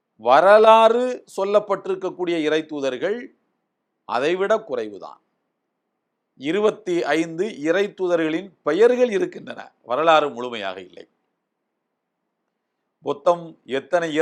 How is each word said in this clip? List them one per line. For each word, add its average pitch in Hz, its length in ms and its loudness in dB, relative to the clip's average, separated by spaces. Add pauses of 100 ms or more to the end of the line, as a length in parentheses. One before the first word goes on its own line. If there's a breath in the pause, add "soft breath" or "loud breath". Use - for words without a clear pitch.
(280)
வரலாறு 220 760 6 (300)
சொல்லப்பட்டிருக்கக்கூடிய 190 1000 -4 (120)
இறை 156 140 0 (100)
தூதர்கள் 143 460 -4 (920)
அதைவிட 180 440 -2 (160)
குறைவுதான். 104 500 -10 (1200)
இருபத்தி 180 560 -2 (220)
ஐந்து 165 280 -4 (220)
இறை 190 180 0 (140)
தூதர்களின் 175 500 -2 (200)
பெயர்கள் 240 480 2
இருக்கின்றன, - 420 -8 (300)
வரலாறு 151 480 2
முழுமையாக 107 500 -8
இல்லை. - 180 -20 (2000)
மொத்தம் 170 400 -2 (340)
எத்தனை 165 320 -4 (100)